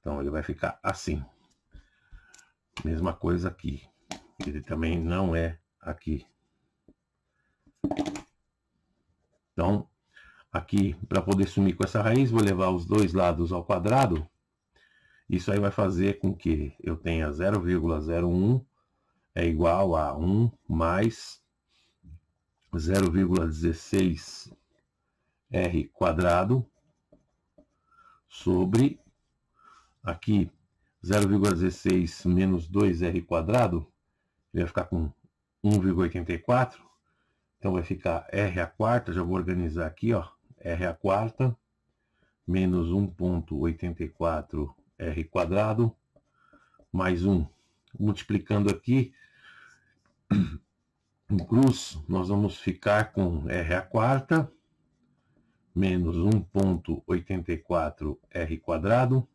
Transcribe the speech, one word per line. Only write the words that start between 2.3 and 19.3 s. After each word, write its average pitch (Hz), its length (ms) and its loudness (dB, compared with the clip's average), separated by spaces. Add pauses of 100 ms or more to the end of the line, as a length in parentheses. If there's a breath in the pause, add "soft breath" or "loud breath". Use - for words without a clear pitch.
Mesma 82 300 -2
coisa 87 340 -2
aqui. 71 400 -10 (560)
Ele 71 160 -8
também 82 400 -4
não 87 360 0
é 82 220 -2 (220)
aqui. 76 460 -8 (3250)
Então, 98 360 0 (640 loud breath)
aqui, 92 420 0 (140)
pra 98 140 0
poder 95 260 2
sumir 98 280 2
com 95 80 0
essa 107 180 -2
raiz, 120 280 2
vou 113 120 4
levar 92 280 2
os 90 140 -2
dois 101 300 2
lados 87 380 2
ao 87 120 -4
quadrado. 98 640 0 (1040 soft breath)
Isso 90 200 -2
aí 101 80 2
vai 101 120 0
fazer 98 480 0
com 95 160 0
que 76 460 -2
eu 82 160 -6
tenha 80 360 -2
zero 92 280 0
vírgula 85 400 0
zero 85 280 -2
um 101 360 2 (760)